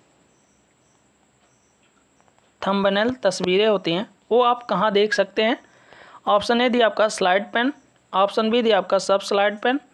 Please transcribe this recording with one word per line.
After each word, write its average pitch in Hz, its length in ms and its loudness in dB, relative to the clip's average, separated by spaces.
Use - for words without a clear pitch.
thumbnail 196 540 0
तस्वीरें 185 520 0
होती 185 260 -2
हैं 196 140 -6
वो 233 120 4
आप 240 220 -2
कहाँ 208 280 -2
देख 208 200 0
सकते 196 300 -2
हैं। 233 140 0
option 208 340 0
ए 247 80 2
दिया 240 160 2
आपका 214 240 2
slide 202 420 0
pen, 247 220 -2
option 202 360 0
बी 240 120 2
दिया 220 160 2
आपका 185 220 0
sub 196 220 0
slide 208 380 -2
pen, 254 200 -2